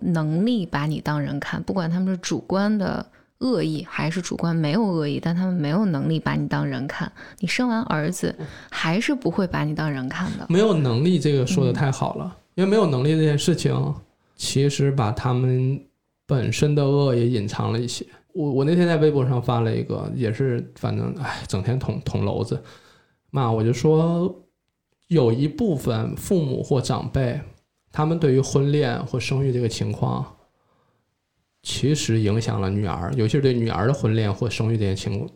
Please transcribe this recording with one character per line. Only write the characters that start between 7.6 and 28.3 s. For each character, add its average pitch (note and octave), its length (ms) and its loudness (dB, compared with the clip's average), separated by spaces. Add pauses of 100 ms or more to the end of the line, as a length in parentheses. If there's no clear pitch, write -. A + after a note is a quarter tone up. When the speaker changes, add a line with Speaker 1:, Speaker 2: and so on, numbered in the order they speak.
Speaker 1:
完 A3+ 140 0
儿 D#3 260 -2
子 - 240 -4 (380)
还 E3+ 300 0
是 D4 120 0
不 B3+ 160 -2
会 F3 200 0
把 D3 160 -2
你 D3+ 100 -2
当 D#3 160 -2
人 C3 180 -4
看 F3+ 300 -4
的。 - 100 -10
Speaker 2:
没 E3+ 120 4
有 G#3+ 140 4
能 C3 300 2
力 F3+ 140 4
这 D3 140 2
个 C3+ 120 2
说 C#3+ 200 2
得 B2 80 4
太 C3+ 180 0
好 - 240 -2
了， - 100 -6
Speaker 1:
嗯。 F3+ 140 -10 (160)
Speaker 2:
因 F3+ 100 2
为 G3 60 2
没 G#3+ 60 6
有 G#3 100 6
能 C3 160 0
力 D#3 140 4
这 D#3 40 2
件 D3+ 160 4
事 D#3+ 200 2
情， C3+ 380 0 (420)
其 C#3 340 0
实 C#3 220 2
把 A#2+ 180 2
他 B2+ 240 -2
们 B2+ 460 0 (440)
本 A2+ 280 0
身 D3 200 2
的 D3 120 2
恶 C#3 320 4
也 A#2+ 100 4
隐 A2+ 220 0
藏 A2 240 -2
了 A2+ 80 -2
一 A#2+ 80 -4
些。 - 180 -8 (280)
我， D3+ 160 -2
我 C3+ 140 2
那 D#3 100 2
天 F3 140 4
在 E3 80 2
微 D#3 140 6
博 C3+ 180 2
上 B2 140 2
发 A#2 180 2
了 A2+ 160 2
一 A2+ 60 -2
个， G2+ 320 -6
也 C3 180 0
是 B2+ 440 -2
反 G#2+ 200 -2
正， - 240 -4
哎， - 260 -8
整 F#2+ 160 -4
天 A#2+ 160 0
捅， A#2+ 220 -4
捅 - 240 -2
娄 - 180 -2
子， A#2+ 160 -4 (720)
骂， B2 220 0
我 A2+ 100 2
就 A#2 120 2
说 E3+ 600 2 (760)
有 C3+ 220 4
一 B2+ 160 2
部 E3+ 300 0
分 A#2 400 -2
父 F#3 260 0
母 C3 200 -2
或 C3 180 0
长 - 300 -2
辈， B2+ 280 0 (540)
他 D3+ 140 0
们 E3 120 0
对 D3+ 140 4